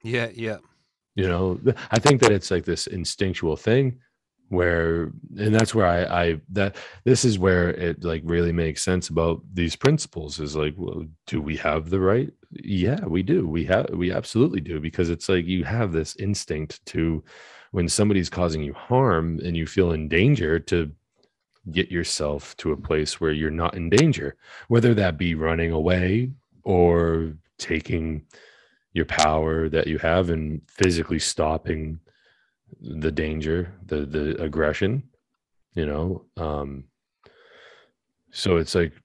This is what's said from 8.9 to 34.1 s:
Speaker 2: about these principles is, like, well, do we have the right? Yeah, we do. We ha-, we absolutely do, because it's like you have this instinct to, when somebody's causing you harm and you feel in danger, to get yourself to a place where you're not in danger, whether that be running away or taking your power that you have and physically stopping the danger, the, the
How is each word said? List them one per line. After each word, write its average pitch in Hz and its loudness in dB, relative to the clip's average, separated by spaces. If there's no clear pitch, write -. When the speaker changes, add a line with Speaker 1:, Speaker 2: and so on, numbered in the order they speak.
Speaker 2:
about 82 0
these 85 -2
principles 82 0
is, 76 -6
like, 76 -2
well, 82 -8
do - -4
we 73 -6
have 78 -2
the 95 0
right? 107 2
Yeah, 101 -2
we 92 0
do. 139 0
We 80 -2
ha-, 92 2
we 87 -2
absolutely 113 0
do, 80 -6
because 82 -2
it's 82 -4
like 90 2
you 90 0
have 110 -2
this 80 -4
instinct 82 -6
to, 82 -2
when 87 0
somebody's 101 2
causing 80 -2
you 69 -6
harm 85 2
and 85 -2
you 80 -2
feel 90 4
in 78 -2
danger, 85 4
to 82 -2
get 85 -2
yourself 73 -4
to - -4
a 73 -2
place 78 -2
where 78 0
you're 76 -2
not 82 -2
in 85 -4
danger, 113 2
whether 117 6
that 92 2
be 87 0
running 82 0
away 90 2
or 85 4
taking 80 -4
your 82 2
power 80 2
that 78 0
you 78 -2
have 85 2
and 78 -4
physically 85 0
stopping 78 -4
the 78 -6
danger, 78 -4
the, 73 -4
the 76 -4